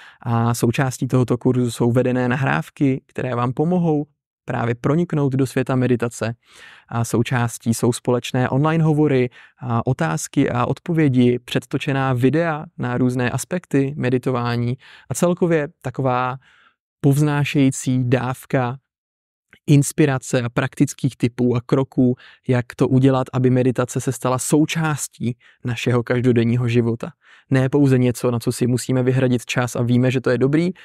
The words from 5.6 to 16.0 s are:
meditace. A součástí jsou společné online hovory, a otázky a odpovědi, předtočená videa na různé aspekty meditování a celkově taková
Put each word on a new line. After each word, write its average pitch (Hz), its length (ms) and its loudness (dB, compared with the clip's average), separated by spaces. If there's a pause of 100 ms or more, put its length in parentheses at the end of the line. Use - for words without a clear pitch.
meditace. 120 580 0 (540)
A 117 160 -4
součástí 117 720 -2
jsou 120 180 0
společné 123 560 -2
online 156 360 0
hovory, 147 460 2 (300)
a 117 260 -2
otázky 156 640 -2
a 120 160 -2
odpovědi, 127 800 2
předtočená 135 680 -4
videa 147 520 0 (140)
na 123 200 -4
různé 123 320 0
aspekty 139 640 -4
meditování 120 800 -2 (300)
a 127 60 -6
celkově 165 540 0 (140)
taková 127 540 -2 (640)